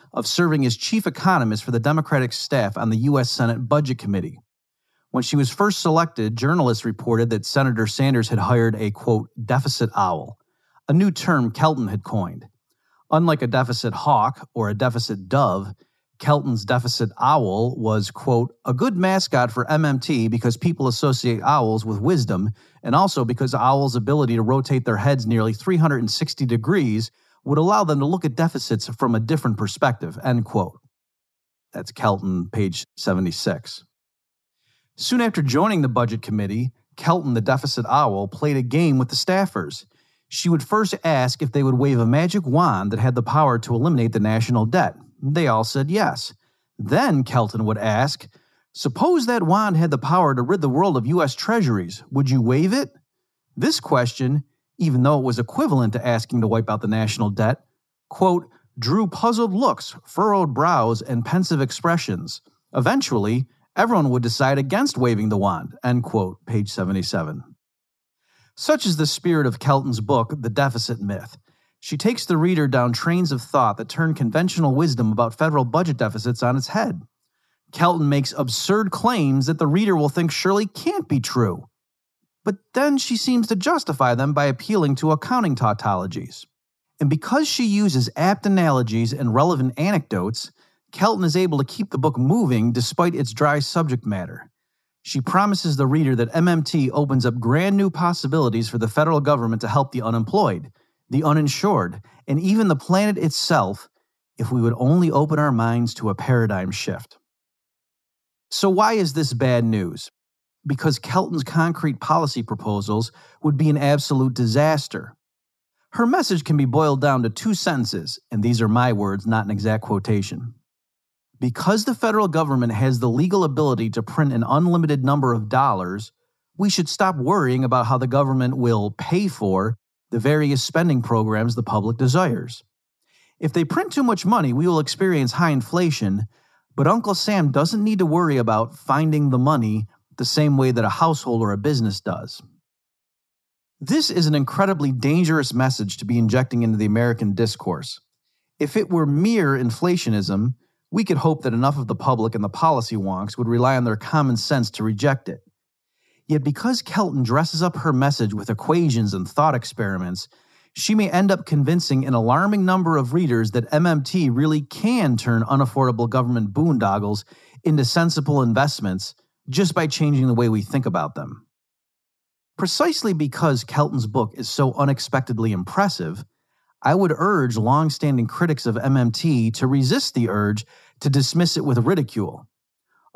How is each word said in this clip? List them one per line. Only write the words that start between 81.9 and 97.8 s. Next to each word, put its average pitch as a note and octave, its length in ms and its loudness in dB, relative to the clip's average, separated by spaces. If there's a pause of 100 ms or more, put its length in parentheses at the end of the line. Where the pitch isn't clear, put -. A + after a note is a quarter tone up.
But G3+ 140 -2 (160)
then C#4 240 2
she B3+ 220 -2
seems A#3+ 300 2
to A3+ 60 2
justify F3 600 2
them C3+ 180 0
by C#3+ 140 2
appealing C#3+ 480 0
to D3+ 160 0
accounting E3+ 460 0
tautologies. G2+ 920 -2 (540)
And D3 100 2
because B3 360 0
she B3 200 -2
uses G3 500 2
apt F#3+ 300 0
analogies B2+ 640 2
and C3 220 -2
relevant C3+ 440 2
anecdotes, C#3 760 -4 (380)
Kelton G3 360 0
is D#3 100 2
able F3+ 220 2
to C3+ 80 0
keep - 240 -8
the - 80 -6
book C#3 180 0
moving B2+ 560 2
despite E3+ 420 -2
its B2 200 -4
dry D3 240 2
subject C#3 480 -2
matter. F2+ 440 -8 (520)
She - 180 -6
promises F3 560 0
the C3+ 100 2
reader C3+ 300 2
that A2+ 180 -2
M E3 140 4
M E3 140 2
T C#3+ 280 -2
opens C#3 360 0
up A#2+ 120 -2
grand D#3 380 0
new G3 140 2